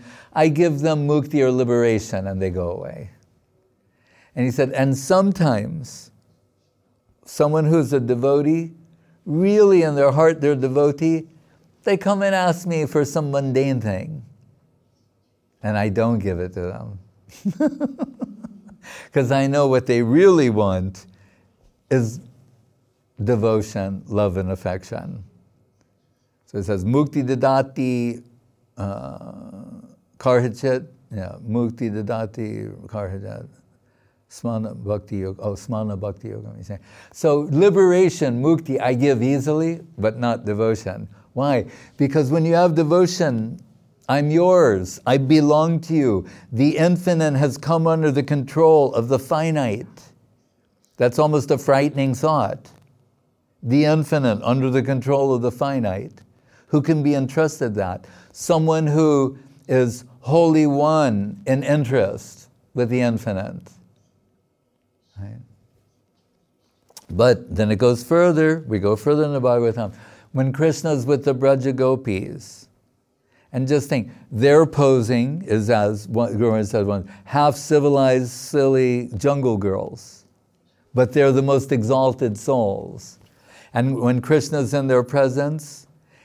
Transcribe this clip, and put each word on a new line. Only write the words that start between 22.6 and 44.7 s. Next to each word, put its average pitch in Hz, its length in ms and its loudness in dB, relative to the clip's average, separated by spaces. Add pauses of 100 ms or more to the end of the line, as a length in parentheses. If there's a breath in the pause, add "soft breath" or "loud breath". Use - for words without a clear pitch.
devotion, 107 840 -2
love, 101 280 0
and 92 140 -4
affection. 92 760 -10 (1200)
So - 140 -10
it 98 60 -4
says, 95 200 -4
"Mukti 139 420 0
dadati, 131 960 -2 (540)
uh, - 880 -12 (540)
karhichet." 127 680 0 (240)
Yeah, 95 260 -10 (120)
"Mukti 117 420 -4
dadati 107 800 -8 (180)
karhichet." 101 600 -12 (800)
Smana 110 460 -8 (100)
bhakti 104 320 -6
yoga, 95 260 -8
oh, 104 120 -4
smana 107 440 -6
bhakti 104 300 -10
yoga, 107 300 -14
he's 107 80 -18
saying. 101 140 -14 (300 loud breath)
So 147 400 2
liberation, 175 920 4
mukti, 151 380 0
I 127 140 0
give 127 280 2
easily, 156 580 -2 (180)
but 110 200 -2
not 117 260 -2
devotion. 107 640 -4 (240 soft breath)
Why? 131 340 -2 (300 loud breath)
Because 139 340 0
when 160 140 2
you 170 100 2
have 175 200 4
devotion, 156 840 0 (480)
I'm 143 220 0
yours, 160 760 4